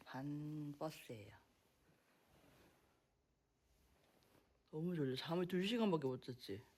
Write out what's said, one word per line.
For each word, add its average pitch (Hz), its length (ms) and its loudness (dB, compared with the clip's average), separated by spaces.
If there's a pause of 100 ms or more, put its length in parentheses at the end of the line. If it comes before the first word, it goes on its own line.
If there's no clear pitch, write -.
반 147 720 -4
버스예요. 127 580 -8 (3250)
너무 170 260 0
졸려. 135 200 4
잠을 170 320 2
두 180 180 4
시간밖에 202 400 4
못 127 160 0
잤지. 113 420 -8 (140)